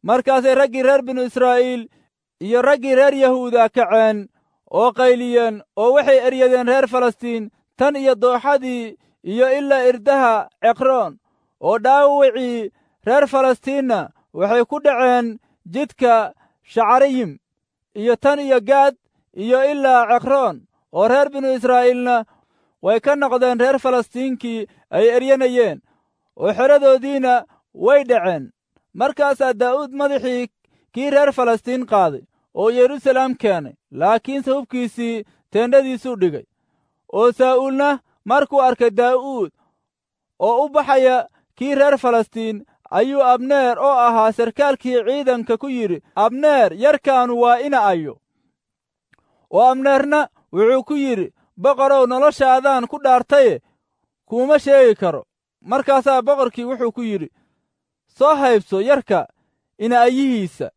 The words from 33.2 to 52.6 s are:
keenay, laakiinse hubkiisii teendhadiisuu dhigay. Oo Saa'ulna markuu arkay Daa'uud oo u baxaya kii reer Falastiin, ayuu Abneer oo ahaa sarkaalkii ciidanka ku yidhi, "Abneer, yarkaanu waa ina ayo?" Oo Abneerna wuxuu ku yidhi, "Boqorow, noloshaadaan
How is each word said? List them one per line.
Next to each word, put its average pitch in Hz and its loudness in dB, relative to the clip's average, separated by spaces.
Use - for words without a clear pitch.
keenay, 170 -4
laakiinse 220 -2
hubkiisii 240 -6
teendhadiisuu 254 0
dhigay. 151 -2
Oo 233 2
Saa'ulna 269 0
markuu 277 0
arkay 240 0
Daa'uud 247 -2
oo 233 0
u 302 -6
baxaya 262 0
kii 277 -6
reer 277 2
Falastiin, 226 -4
ayuu 269 0
Abneer 254 0
oo 277 0
ahaa 226 2
sarkaalkii 247 -2
ciidanka 247 -2
ku 277 -10
yidhi, 214 -6
"Abneer, 247 0
yarkaanu 247 2
waa 240 4
ina 269 -2
ayo?" 160 -4
Oo 214 2
Abneerna 277 0
wuxuu 226 2
ku 302 -6
yidhi, 262 -4
"Boqorow, 269 2
noloshaadaan 262 0